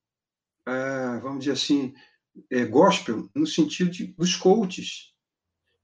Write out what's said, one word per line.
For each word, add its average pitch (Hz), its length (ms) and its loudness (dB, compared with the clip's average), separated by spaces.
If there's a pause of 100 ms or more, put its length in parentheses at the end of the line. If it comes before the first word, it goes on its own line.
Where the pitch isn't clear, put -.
(680)
eh, 131 560 -4
vamos 135 160 -8
dizer 135 140 -2
assim, 131 400 0 (580)
eh, 123 140 2
gospel, 120 680 2
no 151 140 0
sentido 175 420 0
de, - 180 -8
dos - 280 -2
coaches, - 800 0 (720)